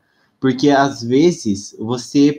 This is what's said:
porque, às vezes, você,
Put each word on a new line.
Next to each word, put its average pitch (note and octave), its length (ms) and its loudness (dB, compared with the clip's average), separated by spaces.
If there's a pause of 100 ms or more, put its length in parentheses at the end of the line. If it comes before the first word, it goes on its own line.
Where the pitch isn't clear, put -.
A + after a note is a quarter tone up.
(400)
porque, C3 320 0
às C3+ 320 0
vezes, B2 720 -2
você, B2+ 600 0